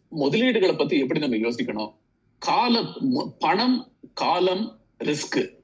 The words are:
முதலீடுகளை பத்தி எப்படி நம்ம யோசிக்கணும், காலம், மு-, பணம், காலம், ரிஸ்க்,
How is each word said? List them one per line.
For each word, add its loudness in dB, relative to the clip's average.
முதலீடுகளை 2
பத்தி 0
எப்படி 0
நம்ம 0
யோசிக்கணும், -4
காலம், 0
மு-, -4
பணம், 0
காலம், 0
ரிஸ்க், -2